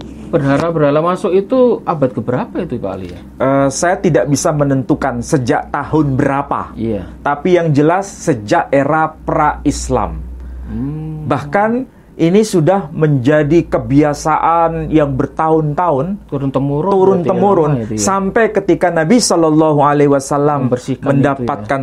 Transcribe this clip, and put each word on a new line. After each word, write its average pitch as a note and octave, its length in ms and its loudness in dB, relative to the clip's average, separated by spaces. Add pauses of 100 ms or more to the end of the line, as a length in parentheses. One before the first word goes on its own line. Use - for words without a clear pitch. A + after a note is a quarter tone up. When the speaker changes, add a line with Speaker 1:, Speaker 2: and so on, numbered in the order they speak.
(280)
Speaker 1:
berhala-berhala D3+ 720 2
masuk F3 320 -2
itu A#3 500 2
abad C3 280 -2
keberapa B2 480 -4
itu, C3+ 180 -6
Pak G2 140 -6
Ali, F#2 160 -10
ya? F2 120 -14
Speaker 2:
Eh, C#3 500 0
saya F3 280 0
tidak D#3 300 2
bisa D3 240 0
menentukan C#3 680 -2
sejak C3 480 -2
tahun D3 440 0
berapa. C3+ 640 -2
Speaker 1:
Iya. A2 340 -6 (100)
Speaker 2:
Tapi D3 360 0
yang E3 160 2
jelas D#3+ 340 2
sejak D3 640 -2
era D3+ 400 2
pra-Islam. C3 1120 -2 (420)
Speaker 1:
Hmm. D3+ 640 -8
Speaker 2:
Bahkan D3 460 0 (440)
ini F3 260 4
sudah F#3 480 2
menjadi D3+ 760 2
kebiasaan D#3 1200 0
yang D3 260 2
bertahun-tahun. D#3+ 1000 0 (100)
Speaker 1:
Turun-temurun C#3 640 -2
Speaker 2:
Turun-temurun. F#3 880 2
Speaker 1:
berarti A2+ 80 -4
ya, G#2 80 -8
Pak, G#2+ 40 -4
ya? G#2 40 -2
Speaker 2:
Sampai G3 480 0
ketika F#3+ 400 0
Nabi E3+ 280 2
Shallallahu D#3 640 4
Alaihi D3 280 4
Wasallam C#3+ 580 0
Speaker 1:
Membersihkan B2 380 -4
itu, - 0 -
ya? C#3+ 80 0
Speaker 2:
mendapatkan C#3 680 -2